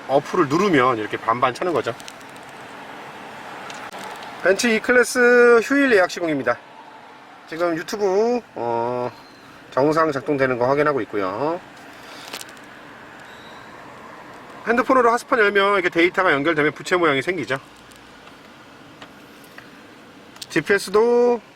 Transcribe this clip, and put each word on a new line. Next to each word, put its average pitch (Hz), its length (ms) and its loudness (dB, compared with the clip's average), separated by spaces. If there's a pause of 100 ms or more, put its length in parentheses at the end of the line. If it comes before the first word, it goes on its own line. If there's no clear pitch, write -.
어플을 147 400 0
누르면 139 480 2
이렇게 107 220 -6
반반 123 340 -2
차는 180 220 -4
거죠. 117 200 -2 (2500)
벤츠 190 240 0
E클래스 240 960 4
휴일 277 300 0
예약 180 180 4
시공입니다. 143 480 -2 (880)
지금 165 300 -2
유튜브, 208 640 0 (140)
어, 117 580 -4 (600)
정상 156 380 2
작동되는 135 460 -2
거 120 100 2
확인하고 143 360 2
있고요. 107 580 -4 (3000)
핸드폰으로 240 460 4
하스판 240 280 0
열면 202 340 4
이렇게 180 160 0
데이터가 180 420 2
연결되면 147 400 2
부채 180 240 -2
모양이 151 240 2
생기죠. 143 400 -4 (3000)
지피에스도 226 960 2 (140)